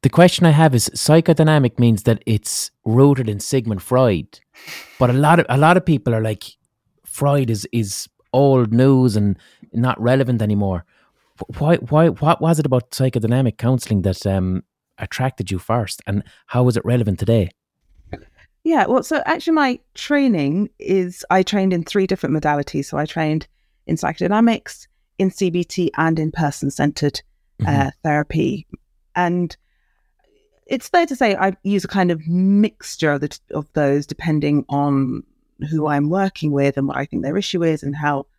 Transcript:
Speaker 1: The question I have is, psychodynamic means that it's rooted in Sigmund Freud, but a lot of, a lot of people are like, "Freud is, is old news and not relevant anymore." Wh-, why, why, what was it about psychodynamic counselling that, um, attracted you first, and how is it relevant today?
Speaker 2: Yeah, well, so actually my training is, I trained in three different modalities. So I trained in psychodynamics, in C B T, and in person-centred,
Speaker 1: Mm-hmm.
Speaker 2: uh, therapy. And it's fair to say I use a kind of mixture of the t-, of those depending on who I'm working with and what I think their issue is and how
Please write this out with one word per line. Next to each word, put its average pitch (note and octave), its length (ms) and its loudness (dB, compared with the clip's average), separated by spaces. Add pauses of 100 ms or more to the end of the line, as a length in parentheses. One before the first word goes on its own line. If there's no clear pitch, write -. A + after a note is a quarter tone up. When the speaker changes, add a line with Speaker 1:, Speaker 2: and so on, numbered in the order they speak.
Speaker 1:
The - 60 4
question F3 380 6
I D#3+ 40 8
have D3+ 240 4
is, A2+ 200 2
psychodynamic D#3 840 2
means A#2 240 4
that A2+ 220 0
it's - 440 -4 (140)
rooted B2+ 440 2
in G#2 120 -6
Sigmund A2 420 -4
Freud, A#2 560 0 (640)
but B2+ 100 4
a B2 40 0
lot D3+ 260 4
of, - 80 0
a B2+ 100 0
lot D#3+ 180 4
of F#3 80 0
people B2+ 300 0
are A2 80 -2
like, A2 220 -4 (600)
"Freud C#3+ 460 0
is, G#2+ 220 -4
is G#2+ 360 -4 (240)
old B2+ 400 4
news B2+ 440 4
and G2+ 200 2 (360)
not B2 280 -2
relevant A#2+ 420 2
anymore." G2+ 420 0 (540)
Wh-, - 220 -12
why, D#3+ 160 2
why, D3+ 320 2
what D#3 320 0
was D#3+ 180 2
it D3 80 0
about B2+ 240 0
psychodynamic B2 680 0
counselling A2+ 440 0
that, F#2 240 -2
um, F#2 360 -2 (360)
attracted B2+ 520 -6
you F#2+ 80 -4
first, A2 480 -4
and G2+ 160 -2 (240)
how B2 220 0
is A#2 80 0
it - 80 -4
relevant A2 340 0
today? A2 320 0 (1120)
Speaker 2:
Yeah, D#4 220 2
well, B3 160 0
so D4+ 240 -4
actually E4 280 -2
my C4+ 240 0 (160)
training G3+ 840 0
is, F3+ 520 -2
I F#3+ 120 4
trained F#3+ 300 0
in E3+ 120 -2
three F#3+ 220 0
different F#3 280 -2
modalities. D3 520 -2
So D3+ 120 -6
I D3+ 80 -2
trained D#3 400 -4 (400)
in D#3+ 100 -2
psychodynamics, G#3 920 -2 (300)
in F#3+ 120 0
C F#3 200 -2
B F3 140 -2
T, - 320 -4
and D#3+ 220 0
in D#3 140 -2
person-centred, D3 880 -2 (360)
Speaker 1:
Mm-hmm. C#3 280 0
Speaker 2:
uh, C3+ 40 -6 (120)
therapy. D#3 640 -2 (480)
And F3 420 -2 (1120)
it's - 240 -6
fair E4+ 160 2
to C4 100 -8
say G#3+ 180 2
I F#3+ 280 -2
use G3 240 -2
a - 20 -10
kind F3+ 220 0
of D#3+ 180 -4
mixture F#3+ 840 0
of C#3 100 -2
the D3 60 -4
t-, - 100 -12 (140)
of D3 200 -6
those C#3+ 320 0
depending D3 640 -2
on C#3 540 -2 (480)
who D#3 160 -2
I'm D3 240 -2
working F#3+ 400 -2
with C#3 260 0
and C#3 100 -2
what C3 120 -6
I C#3 80 -6
think - 160 -8
their D#3 160 -4
issue F#3 260 -4
is D#3+ 180 -2
and C#3+ 140 -6
how D3 300 -4 (120)